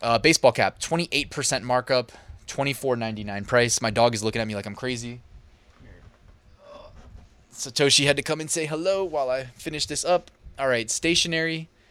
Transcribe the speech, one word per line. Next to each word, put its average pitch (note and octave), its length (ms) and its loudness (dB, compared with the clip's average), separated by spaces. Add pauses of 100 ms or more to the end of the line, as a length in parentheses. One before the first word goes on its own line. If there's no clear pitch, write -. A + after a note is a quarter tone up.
Uh, A#2 180 2
baseball C#3+ 320 6
cap, G2 280 0
twenty-eight E3 520 -4
percent C3 320 -2
markup, B2 480 0 (360)
twenty-four C3+ 500 -2
ninety-nine G#2 480 -6
price. A#2+ 360 2
My A2+ 100 0
dog A#2 220 4
is G#2 80 -4
looking A2 200 -2
at A2 60 -4
me G#2+ 80 -6
like G2+ 100 -6
I'm G#2 100 -10
crazy. A#2+ 460 -8 (2250)
Satoshi C#3 540 2
had C#3+ 100 4
to C#3+ 80 -6
come D#3 160 -2
and D#3 100 -8
say D#3+ 180 -2
hello F#3 360 0
while D3 260 -2
I C3 160 -2
finish D3+ 400 -8
this D3 200 -6
up. F3 260 2 (260)
All C3+ 120 0
right, A#2 200 0
stationery, E3 800 0 (240)